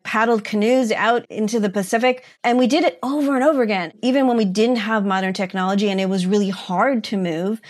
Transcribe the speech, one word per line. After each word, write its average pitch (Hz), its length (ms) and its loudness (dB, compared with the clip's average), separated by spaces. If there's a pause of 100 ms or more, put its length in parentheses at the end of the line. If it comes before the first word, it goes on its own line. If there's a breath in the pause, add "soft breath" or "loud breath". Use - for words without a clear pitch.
paddled 226 400 0
canoes 220 480 0
out 233 340 0
into 220 340 -2
the 202 120 0
Pacific. 226 520 -2 (200 loud breath)
And 240 160 2
we 254 80 4
did 277 160 2
it - 180 0
over 277 320 -2
and 254 100 0
over 285 200 2
again. 190 300 -2 (100)
Even 262 240 2
when 240 100 2
we 220 80 2
didn't 214 300 2
have 214 320 -2
modern 190 260 0
technology 190 560 0
and 190 100 0
it 190 80 0
was 185 200 0
really 196 240 2
hard 208 540 -2
to 202 120 -4
move. 185 520 -4